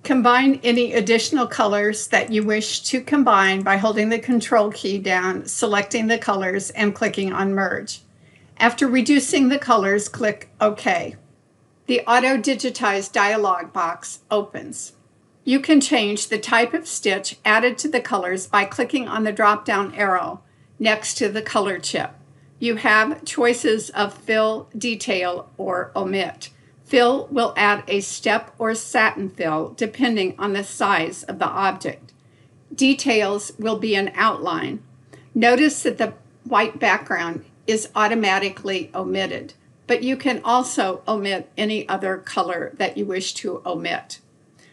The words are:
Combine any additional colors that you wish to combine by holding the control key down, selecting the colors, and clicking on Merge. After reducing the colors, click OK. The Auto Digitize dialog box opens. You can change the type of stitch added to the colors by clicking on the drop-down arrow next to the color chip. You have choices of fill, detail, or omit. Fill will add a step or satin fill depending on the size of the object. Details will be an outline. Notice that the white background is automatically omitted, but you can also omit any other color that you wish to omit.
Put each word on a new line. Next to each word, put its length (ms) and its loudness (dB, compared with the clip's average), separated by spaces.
Combine 600 4
any 320 2
additional 520 2
colors 600 0
that 240 0
you 120 2
wish 420 -2
to 160 -2
combine 600 4
by 140 2
holding 320 0
the 100 0
control 520 2
key 280 -4
down, 480 -2
selecting 600 -2
the 120 4
colors, 520 -2
and 240 0
clicking 380 -2
on 220 0
Merge. 480 -4
After 300 2
reducing 600 4
the 100 2
colors, 500 2
click 420 -4
OK. 560 -2
The 160 0
Auto 340 4
Digitize 720 -2
dialog 640 0
box 480 -6
opens. 600 -6
You 140 2
can 220 6
change 480 0
the 100 -2
type 340 2
of 140 -4
stitch 580 -4
added 340 4
to 100 -4
the 120 0
colors 460 -4
by 200 2
clicking 420 -4
on 160 -2
the 80 -2
drop-down 640 0
arrow 480 -2
next 360 0
to 140 0
the 140 -4
color 360 -2
chip. 340 -6
You 180 -2
have 480 2
choices 640 0
of 220 -2
fill, 640 -2
detail, 800 -4
or 400 -4
omit. 540 -4
Fill 460 4
will 260 0
add 320 2
a 120 0
step 580 -2
or 160 0
satin 560 -2
fill 400 -2
depending 680 -2
on 140 -2
the 100 -2
size 600 -2
of 160 -10
the 100 0
object. 640 -4
Details 840 2
will 200 -2
be 160 0
an 200 -2
outline. 680 -2
Notice 500 4
that 120 0
the 180 -2
white 340 0
background 680 0
is 280 0
automatically 1000 0
omitted, 600 -4
but 160 0
you 160 -2
can 260 -2
also 640 0
omit 480 -4
any 320 -2
other 300 -4
color 580 -4
that 220 -4
you 80 -4
wish 280 -4
to 300 -8
omit. 560 -8